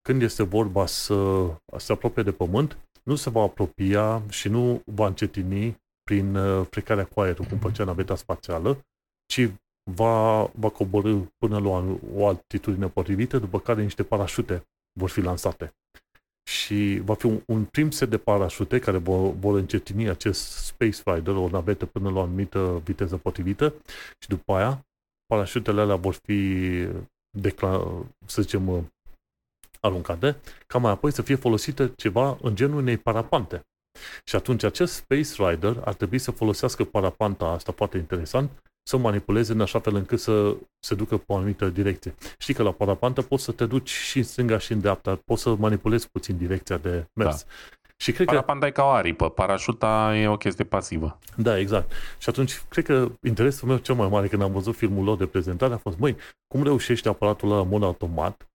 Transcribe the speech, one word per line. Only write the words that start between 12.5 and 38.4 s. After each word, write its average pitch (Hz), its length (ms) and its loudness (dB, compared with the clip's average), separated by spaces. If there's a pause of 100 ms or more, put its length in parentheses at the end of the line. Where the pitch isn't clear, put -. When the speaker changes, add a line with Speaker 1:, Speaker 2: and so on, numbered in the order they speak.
Speaker 1:
potrivită, 101 500 -2
după 101 220 -2
care 110 220 0
niște 104 200 -2
parașute 101 680 -2 (240)
vor 92 160 -2
fi - 120 -2
lansate. 87 540 -2 (760)
Și 101 560 0
va 104 100 2
fi - 120 -2
un, 107 200 2
un 110 180 2
prim 151 260 0
set 120 200 0
de 110 80 2
parașute 98 600 2
care 92 200 0
vor, 92 340 2
vor 101 260 2
încetini 98 500 -2
acest - 560 -2
Space - 400 -2
Rider, 87 300 0
o 90 140 0
navetă, 92 380 -2
până 98 240 -4
la 95 80 -2
o 95 40 0
anumită 92 640 -2
viteză 92 320 -4
potrivită 98 580 -2 (440)
și - 100 -20
după - 240 -2
aia 113 340 0 (400)
parașutele 104 540 0
alea 101 160 4
vor 90 180 -2
fi 92 720 -2 (500)
decla-, 92 680 -2 (200)
să - 160 -2
zicem, 95 260 -2
uh, 90 140 0 (1000)
aruncate, 92 560 0 (300)
ca - 120 0
mai 120 120 4
apoi 143 220 0
să 120 100 -4
fie 139 120 2
folosite 127 640 0
ceva 123 460 0
în 113 120 0
genul 143 240 2
unei 123 200 2
parapante. 113 680 -2 (580)
Și - 120 -4
atunci 113 260 0
acest 170 300 2
Space - 420 0 (160)
Rider 98 340 0
ar 104 100 -2
trebui 101 240 -2
să - 120 -4
folosească - 540 0
parapanta 98 640 0
asta, 82 260 -4
foarte 98 260 -2
interesant, 92 640 -2 (260)